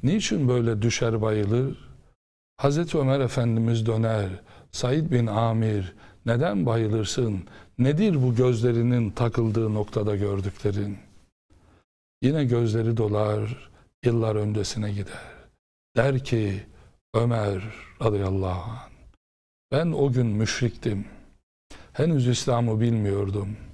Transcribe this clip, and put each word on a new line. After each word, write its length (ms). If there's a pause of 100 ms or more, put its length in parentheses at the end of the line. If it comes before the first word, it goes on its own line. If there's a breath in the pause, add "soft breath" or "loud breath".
Niçin 440
böyle 340
düşer, 400
bayılır? 680 (680)
Hazreti 400
Ömer 220
Efendimiz 640
döner. 440 (420 loud breath)
"Said 400
bin 160
Amir, 680 (300 loud breath)
neden 400
bayılırsın? 760 (400 loud breath)
Nedir 440
bu 120
gözlerinin 760
takıldığı 640
noktada 420
gördüklerin?" 840 (1200 soft breath)
Yine 240
gözleri 520
dolar, 720 (360 soft breath)
yıllar 300
öncesine 560
gider. 400 (680)
Der 220
ki, 440 (500 soft breath)
"Ömer 480 (420)
radıyallahu 680
anh, 180 (840)
ben 200
o 200
gün 160
müşriktim. 800 (880 loud breath)
Henüz 340
İslam'ı 540
bilmiyordum." 760 (160)